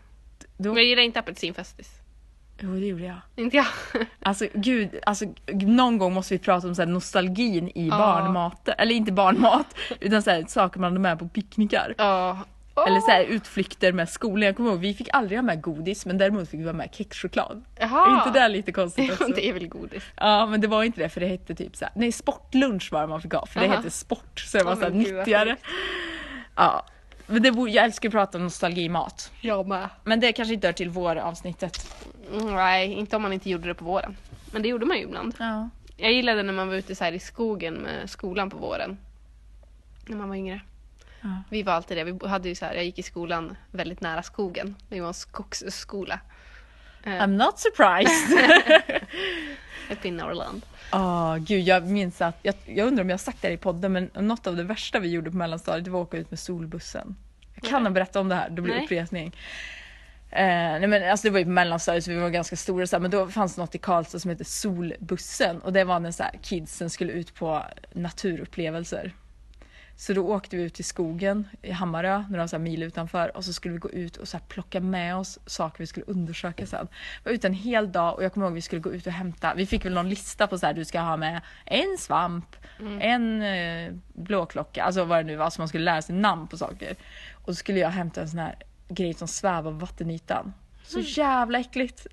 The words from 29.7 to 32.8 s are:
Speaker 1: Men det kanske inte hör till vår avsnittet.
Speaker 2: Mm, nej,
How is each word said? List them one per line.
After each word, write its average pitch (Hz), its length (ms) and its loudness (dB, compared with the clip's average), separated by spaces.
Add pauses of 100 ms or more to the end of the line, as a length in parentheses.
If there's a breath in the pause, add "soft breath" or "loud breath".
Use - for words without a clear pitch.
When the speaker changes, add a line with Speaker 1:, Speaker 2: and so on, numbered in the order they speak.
Speaker 1:
Men 226 160 2
det 233 140 6
kanske 226 200 -2
inte 202 140 2
hör 170 60 2
till 175 160 -4
vår 170 260 -2
avsnittet. 170 800 -8 (380)
Speaker 2:
Mm, 214 220 -2
nej, 185 380 2